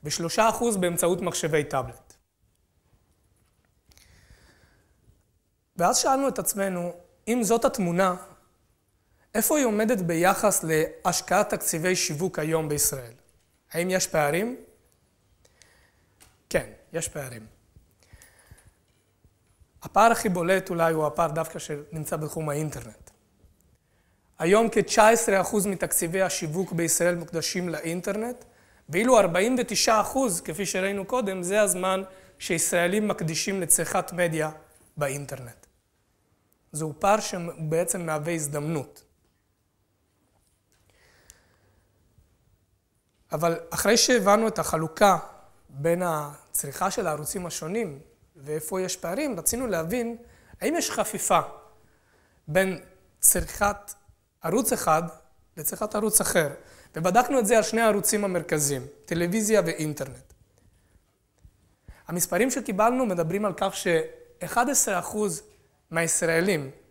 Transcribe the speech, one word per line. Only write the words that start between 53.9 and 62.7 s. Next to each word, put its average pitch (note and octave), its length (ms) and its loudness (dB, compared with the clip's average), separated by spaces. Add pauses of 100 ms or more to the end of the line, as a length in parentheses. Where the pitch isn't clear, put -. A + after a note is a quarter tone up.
ערוץ G3+ 320 0
אחד E3 300 2 (540)
לצריכת G#3+ 380 -6
ערוץ G#3+ 260 2
אחר. D#3+ 280 2 (460)
ובדקנו A3+ 440 2
את A3 60 2
זה A3+ 120 4
על G#3+ 60 4
שני A3 180 0
הערוצים G#3 420 2
המרכזיים, D3+ 640 -2 (180)
טלוויזיה G3+ 600 2
ואינטרנט. D3+ 680 -6 (1700)
המספרים F3+ 440 0
שקיבלנו A#3+ 540 2